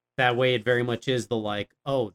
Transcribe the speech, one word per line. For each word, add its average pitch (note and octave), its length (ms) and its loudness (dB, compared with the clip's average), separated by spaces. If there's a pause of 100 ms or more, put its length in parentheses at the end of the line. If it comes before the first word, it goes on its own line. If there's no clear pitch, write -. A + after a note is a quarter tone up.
(180)
That B2 180 4
way, B2+ 180 4
it A2 100 -2
very B2 180 2
much A#2+ 260 -4
is B2 200 -2
the, A#2+ 100 -2
like, G#2 360 -6 (120)
"Oh, B2+ 280 -2